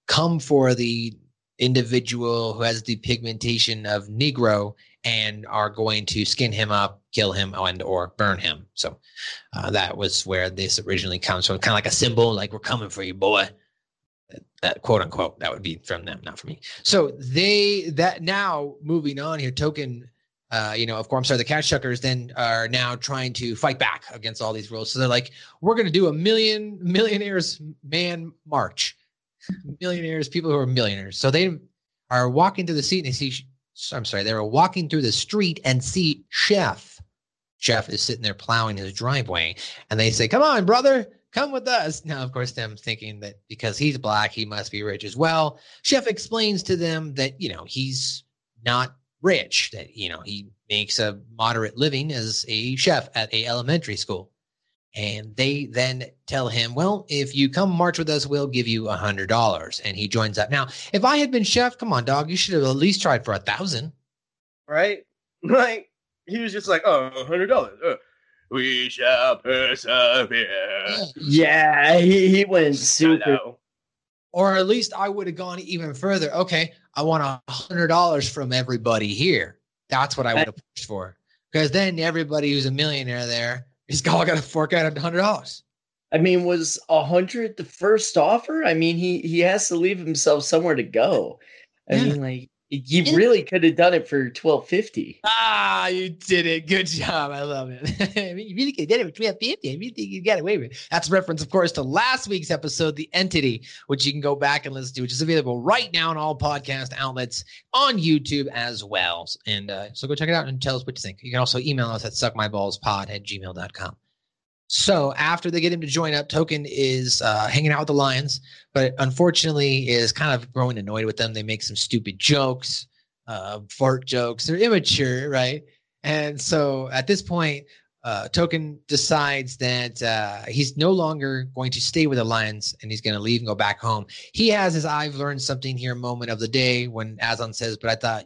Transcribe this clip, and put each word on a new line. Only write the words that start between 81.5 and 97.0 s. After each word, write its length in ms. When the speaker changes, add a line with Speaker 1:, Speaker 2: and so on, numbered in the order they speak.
Speaker 1:
'Cause 180
then 280
everybody 520
who's 140
a 60
millionaire 540
there 420
is 180
all 200
gonna 160
fork 320
out 240
a 20
hundred 200
dollars. 440
Speaker 3:
I 60
mean, 280
was 340
a 140
hundred 540
the 80
first 520
offer? 480
I 80
mean, 240
he, 240
he 180
has 300
to 60
leave 240
himself 440
somewhere 320
to 80
go. 560
I 60
Speaker 1:
Yeah. 80
Speaker 3:
mean, 180
like, 280
he 300
Speaker 1:
In- 160
Speaker 3:
really 280
could 200
have 140
done 160
it 160
for 200
twelve 380
fifty. 580
Speaker 1:
Ah, 640
you 220
did 360
it. 220
Good 200
job. 440